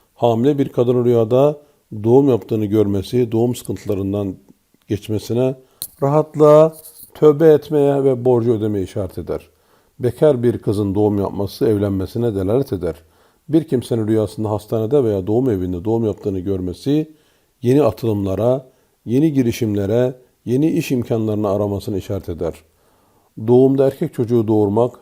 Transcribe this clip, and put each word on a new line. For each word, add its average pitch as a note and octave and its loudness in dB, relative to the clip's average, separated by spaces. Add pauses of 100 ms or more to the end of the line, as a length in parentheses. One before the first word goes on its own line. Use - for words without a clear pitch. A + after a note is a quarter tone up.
(140)
Hamile A#2+ 0
bir C3 0
kadının B2 0
rüyada B2 2 (460)
doğum C3+ 4
yaptığını A2 -2
görmesi G#2 0
doğum A#2+ 0
sıkıntılarından G2 -6 (540)
geçmesine, A#2 -4 (480)
rahatlığa, D3+ 4 (400)
tövbe D3+ 4
etmeye C#3+ 2
ve B2+ 0
borcu A#2+ 2
ödemeye G#2 -2
işaret F#2 -8
eder. D#2 -10 (500)
Bekar B2 0
bir A#2 0
kızın G2+ -2
doğum G#2 2
yapması G2 -4
evlenmesine G#2 -2
delalet G#2 -2
eder. E2+ -6 (540)
Bir D3+ 0
kimsenin A2+ -4
rüyasında G#2+ -2
hastanede A2 -2
veya G2+ -2
doğum A#2+ 0
evinde F2+ -4
doğum A2+ -2
yaptığını F#2+ -4
görmesi G2 -4 (500)
yeni C3 2
atılımlara, A2 -2 (380)
yeni C#3+ 0
girişimlere, A#2 -2 (300)
yeni C3+ 0
iş E3+ -2
imkanlarını A2 -2
aramasını G2+ -4
işaret F#2+ -8
eder. E2 -8 (920)
Doğumda C3+ 6
erkek - -4
çocuğu A#2 0
doğurmak, A2 2